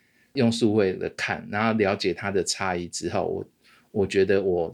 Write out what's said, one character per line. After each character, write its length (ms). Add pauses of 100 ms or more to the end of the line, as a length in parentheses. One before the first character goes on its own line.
(320)
用 180
数 220
位 220
的 160
看， 420
然 100
后 120
了 200
解 200
它 160
的 120
差 320
异 140
之 220
后， 160
我， 760
我 60
觉 180
得 180
我 320